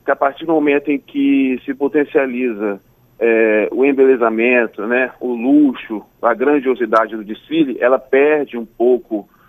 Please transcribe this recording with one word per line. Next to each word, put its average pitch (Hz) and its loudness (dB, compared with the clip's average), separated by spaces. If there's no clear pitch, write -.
que 143 -4
a 139 2
partir 139 -4
do 165 -2
momento 147 0
em 139 0
que 135 -2
se 139 -8
potencializa, 127 -2
é, 113 2
o 127 0
embelezamento, 120 2
né, 123 -2
o 123 -6
luxo, 123 0
a 117 2
grandiosidade 117 0
do 107 -10
desfile, 131 -4
ela 123 2
perde 143 0
um 113 -10
pouco, 117 -2